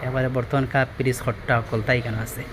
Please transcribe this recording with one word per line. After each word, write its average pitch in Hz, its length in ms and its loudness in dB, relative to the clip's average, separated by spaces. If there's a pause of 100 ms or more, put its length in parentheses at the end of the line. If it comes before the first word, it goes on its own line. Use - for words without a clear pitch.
একবারে 131 220 0 (100)
বর্তমান 135 360 2
কাপ, 131 140 4 (100)
পিরিজ, 131 280 2
খট্টা, 123 300 0 (140)
কলতা 113 300 0
এখানে 117 260 -4
আছে। 117 160 -10 (120)